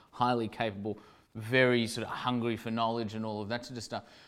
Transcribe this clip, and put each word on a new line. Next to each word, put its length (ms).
highly 360
capable, 500
very 500
sort 220
of 60
hungry 440
for 140
knowledge 420
and 120
all 160
of 80
that 160
sort 120
of 60
stuff. 200